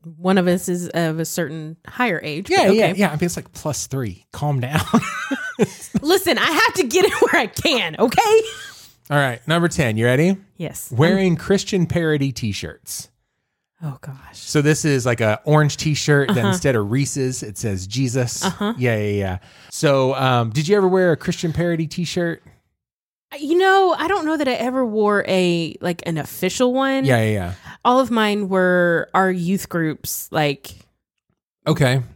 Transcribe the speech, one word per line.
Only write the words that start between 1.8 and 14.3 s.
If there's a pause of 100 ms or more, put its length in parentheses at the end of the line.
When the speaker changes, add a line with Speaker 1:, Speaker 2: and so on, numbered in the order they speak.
Speaker 1:
higher
age,
Speaker 2:
Yeah,
Speaker 1:
but
Speaker 2:
yeah,
Speaker 1:
okay.
Speaker 2:
yeah.
I
mean,
it's
like
plus
three.
Calm
down.
<laughs>
Speaker 1:
Listen,
I
have
to
get
it (100)
where
I
can,
okay? (680)
Speaker 2:
All
right,
number
ten.
You
ready? (200)
Speaker 1:
Yes.
Speaker 2:
Wearing
Christian
parody
T-shirts. (760)
Speaker 1:
Oh,
gosh.